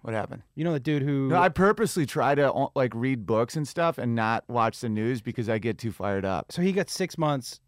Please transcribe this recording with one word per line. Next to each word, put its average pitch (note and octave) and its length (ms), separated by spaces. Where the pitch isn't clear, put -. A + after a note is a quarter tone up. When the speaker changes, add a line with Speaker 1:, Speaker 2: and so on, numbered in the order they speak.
Speaker 1:
What A2+ 120
happened? - 280
Speaker 2:
You D3 80
know E3+ 100
the D3 80
dude D3 220
who C#3 260
Speaker 1:
No, E3+ 140
I F#3 60
purposely F#3+ 580
try C#3 300
to, C#3+ 160
uh, - 240
like, B2+ 180
read A#2 320
books A#2 300
and D3 100
stuff E3 320
and A#2+ 160
not A2+ 340
watch A#2 320
the B2 80
news A2 320
because A2+ 280
I A2 100
get A2 180
too A2+ 140
fired G2 340
up. F#2+ 280
Speaker 2:
So F3 100
he F#3+ 80
got F#3 180
six - 300
months D3 500